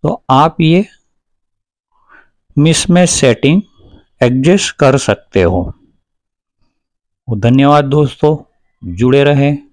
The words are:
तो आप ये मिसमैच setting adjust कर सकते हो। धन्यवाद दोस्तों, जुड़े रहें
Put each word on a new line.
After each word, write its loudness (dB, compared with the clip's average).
तो -6
आप 0
ये 2
मिसमैच 0
setting 0
adjust 0
कर 2
सकते -4
हो। -2
धन्यवाद 2
दोस्तों, -2
जुड़े 0
रहें 0